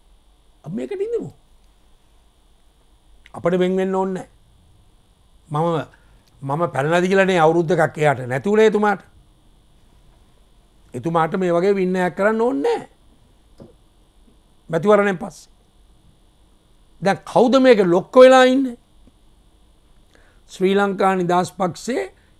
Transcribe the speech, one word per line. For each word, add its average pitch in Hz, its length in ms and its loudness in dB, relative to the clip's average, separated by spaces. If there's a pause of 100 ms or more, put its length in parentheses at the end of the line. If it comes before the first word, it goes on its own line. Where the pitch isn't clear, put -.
(600)
අපි 165 160 -14
මේකට 370 240 -10
ඉඳමු. 440 300 -8 (2000)
අපිට 170 280 -2
වෙන් 185 180 0
වෙන්න 190 180 -2
ඕනේ 190 340 -6 (1200)
නෑ. 151 160 -4 (800)
මම, 139 100 -12
මම 160 160 -4
පැනලාද 160 360 -2
කියලා 190 200 2
නේ 185 160 0
අවුරුද්ද 160 320 2
එකක් 156 260 -2
එයාට 139 260 0
නැති 127 240 -6
උනේ 214 180 4
එතුමාට. 208 380 -2 (1900)
එතුමාට 165 420 -2
මේ 180 160 -2
වගේ 180 220 0
වින්නයක් 185 420 -2
කරන්න 220 240 0
ඕනේ 269 300 -2
නෑ. - 180 -6 (1800)
මැතිවරණයෙන් 202 480 0
පස්සේ. - 340 -16 (1500)
දැන් 185 200 -2
කවුද 226 360 2
මේක 254 260 4
ලොක්ක 180 320 0
වෙලා 254 300 8
ඉන්නේ? 254 300 0 (1700)
ශ්‍රී 185 240 -2
ලංකා 196 400 0
නිදහස් 180 380 -2
පක්ෂයේ 247 600 -8 (280)